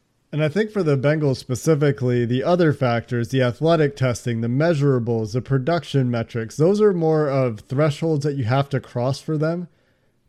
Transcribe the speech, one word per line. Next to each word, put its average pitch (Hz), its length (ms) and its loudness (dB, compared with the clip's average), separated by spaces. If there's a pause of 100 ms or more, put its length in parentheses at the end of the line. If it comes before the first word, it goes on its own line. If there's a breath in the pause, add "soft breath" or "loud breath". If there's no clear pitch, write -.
(320)
And 151 120 -2
I 156 60 0
think 208 220 -2
for 202 120 -2
the 147 140 2
Bengals 143 400 0
specifically, 127 880 0
the 123 180 -2
other 170 300 2
factors, 120 560 -2
the 131 120 0
athletic 147 540 2
testing, 120 460 -2
the 117 80 -2
measurables, 127 840 0
the 120 100 -2
production 135 720 0
metrics, 113 460 -6
those 190 240 4
are 208 120 6
more 156 360 2
of 131 320 0
thresholds 147 640 0
that 147 100 -2
you 139 80 -4
have 135 260 0
to 131 120 -2
cross 127 400 -4
for 156 160 -4
them. 165 320 -4 (580)